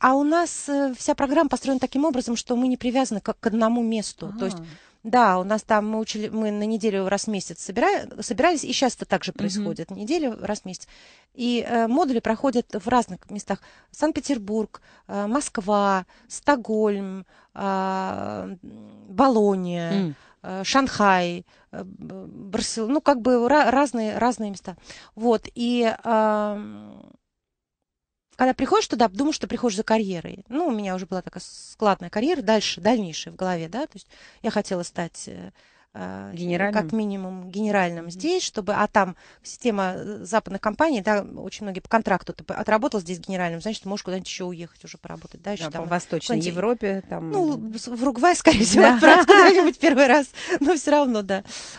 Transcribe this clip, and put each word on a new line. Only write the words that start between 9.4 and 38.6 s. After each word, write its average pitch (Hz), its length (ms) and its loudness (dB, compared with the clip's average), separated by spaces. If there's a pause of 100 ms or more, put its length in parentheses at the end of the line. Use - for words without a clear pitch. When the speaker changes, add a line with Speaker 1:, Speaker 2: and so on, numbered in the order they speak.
Speaker 1:
неделю 226 500 -4
раз 214 220 -6
в - 40 -14
месяц. 185 200 -14 (480)
И, 240 320 -2
э, 226 200 0
модули 254 340 2
проходят 226 540 0
в 208 140 -8
разных 233 420 0
местах. 202 300 -6 (320)
Санкт-Петербург, 226 880 -2 (260)
э, 202 180 -4
Москва, 202 800 0 (240)
Стокгольм, 208 960 -2 (300)
а, 190 920 -4 (180)
м, - 460 -20
Болонья, 190 1000 2
Speaker 2:
М. 143 80 -8 (260)
Speaker 1:
э, 185 220 -8
Шанхай, 185 800 2 (280)
э, - 120 -12
Б-, 190 420 -16
Барсел-, 214 640 -6
ну, 294 120 2
как 277 220 2
бы 240 260 4
ра-, 277 220 4
разные, 226 480 0
разные 226 320 0
места. 196 260 -12 (380)
Вот, 220 400 0
и, 240 380 2 (120)
ам, 208 1080 -2 (1300)
когда 254 180 4
приходишь 392 340 2
туда, 233 200 2
думаешь, 277 280 -2
что - 120 -8
приходишь 233 280 -2
за 214 60 -2
карьерой. 190 640 -2
Ну, 311 200 -2
у - 20 0
меня 208 240 -4
уже 185 120 -6
была 185 160 -6
такая - 220 -14
складная - 640 -2
карьера, 277 320 0
дальше, 202 380 2
дальнейшая 185 540 0
в - 20 -20
голове, 175 320 -4
да, 214 180 -8
то - 100 -14
есть - 120 -20 (340)
я 220 80 -4
хотела 196 340 -2
стать, - 440 -10
э, 180 220 -14 (440)
э, 196 380 -12
Speaker 2:
Генеральным? 175 440 -2
Speaker 1:
как 165 160 -2
минимум 190 580 -6
генеральным 185 560 -2
Speaker 2:
Мгм. 170 60 -12
Speaker 1:
здесь, 320 300 -4
чтобы, 202 320 -6